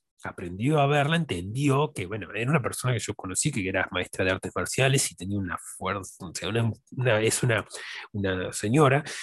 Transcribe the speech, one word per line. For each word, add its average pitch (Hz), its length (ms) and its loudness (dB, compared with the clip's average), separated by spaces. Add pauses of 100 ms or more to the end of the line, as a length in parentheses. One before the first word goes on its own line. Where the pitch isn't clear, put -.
(240)
aprendió 98 580 0
a 139 60 4
verla, 147 280 4
entendió 139 800 2
que, 101 120 -6
bueno, 101 300 -8
era 117 160 0
una 156 100 4
persona - 320 -2
que 107 60 0
yo - 140 -6
conocí, 98 380 -2
que 98 160 -2
era 92 240 0
maestra 90 340 -2
de 92 60 4
artes 95 220 -2
marciales 131 580 0
y - 40 -20
tenía 101 240 -4
una 90 180 -4
fuerza, 95 680 -6
o 82 100 -12
sea, 87 140 -6
una, 113 200 2 (220)
una, 120 300 2
es 110 200 2
una, 110 240 2 (460)
una 95 400 -2
señora, 135 520 4 (200)